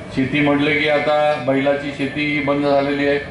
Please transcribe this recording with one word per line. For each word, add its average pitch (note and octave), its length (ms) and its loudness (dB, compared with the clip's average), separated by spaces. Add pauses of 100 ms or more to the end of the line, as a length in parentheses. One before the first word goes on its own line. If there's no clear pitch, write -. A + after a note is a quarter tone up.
(160)
शेती C#3 240 0
म्हटलं C#3+ 300 2
की D3 200 0
आता D3+ 580 2
बैलाची C#3 500 0
शेती C#3 280 -4
ही D3 140 -2
बंद C#3+ 260 0
झालेली C#3+ 420 2
आहे, C#3+ 100 2 (140)